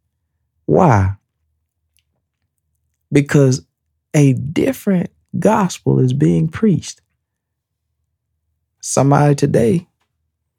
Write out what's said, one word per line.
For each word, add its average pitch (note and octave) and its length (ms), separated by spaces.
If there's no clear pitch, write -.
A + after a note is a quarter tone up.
Why? A#2 480
Because C#3 560
a C#3+ 200
different F3 760
gospel F3+ 600
is C3 140
being D#3+ 360
preached. - 520
Somebody C#3+ 540
today F3 540